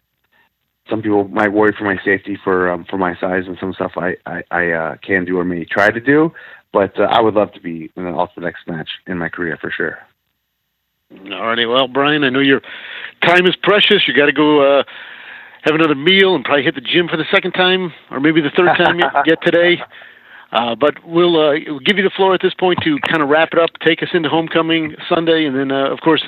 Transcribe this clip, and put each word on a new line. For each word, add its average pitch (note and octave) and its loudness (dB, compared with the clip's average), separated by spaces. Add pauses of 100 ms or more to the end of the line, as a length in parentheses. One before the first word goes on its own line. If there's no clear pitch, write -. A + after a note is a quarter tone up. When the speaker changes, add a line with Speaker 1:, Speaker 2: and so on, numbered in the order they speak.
(920)
Speaker 1:
some A2 -4
people G#2 0
might G2+ 0
worry G#2 2
for G#2+ -6
my G2 0
safety G2 -2
for, F#2 0
um, F2 -4
for G2 -6
my F2+ -2
size F#2 -2
and F2+ -10
some F#2+ -6
stuff F#2 -6
I, F2 -4 (100)
I, E2+ -10
I, F2 -2
uh, D#2+ -4
can F#2+ -4
do F2+ -2
or F2 -2
may F2 -6
try G#2 2
to A2+ -4
do, D3+ 2 (400)
but, G2 0
uh, G#2 2
I A2 2
would A2 2
love G2+ 0
to - -20
be E2 -10
in F2+ -8
an F2 -6
Ultimate F2 -6
X D#2+ -10
match E2+ -10 (160)
in F2+ -6
my E2 -4
career E2 -6
for D2+ -8
sure. D#2+ -6 (1300)
Speaker 2:
All G2 -8
righty. A#2 0
Well, B2+ 0
Brian, C#3+ 0
I C3 0
know C3 0
your C#3 2 (580)
time F3+ 4
is F3+ 2
precious. G3 2
You C3 -2
gotta C#3+ 4
go, C#3+ 4
uh, - 0 (800)
have D3+ 2
another D#3+ 2
meal F#3+ 4
and D#3 -2
probably C#3 0
hit B3 0
the C3+ -10
gym E3 0
for E3 -4
the D#3 -6
second F#3+ 0
time F#3 0 (180)
or - -6
maybe D#3 2
the C#3+ -2
third F3+ 4
time E3+ 2
yet, D3+ 0
Speaker 1:
<laughs> C#3 0
Speaker 2:
yet D#3+ 2
today. E3+ 2 (720)
Uh, A#2+ -2
but C#3+ 2 (120)
we'll, E3+ 2
uh, D3+ 4 (140)
we'll D3 -8
give F3+ 0
you G3 0
the G3 0
floor F#3+ 2
at F3 -2
this F#3 0
point F3+ 0
to D3 0
kinda D#3+ 0
wrap D3+ 2
it D#3 2
up, E3 2 (120)
take E3 0
us D3 -6
into E3 0
Homecoming D#3+ -2 (140)
Sunday, E3 2
and C3 -2
then, C3+ -2
uh, C#3 0
of B2+ -6
course, D#3 2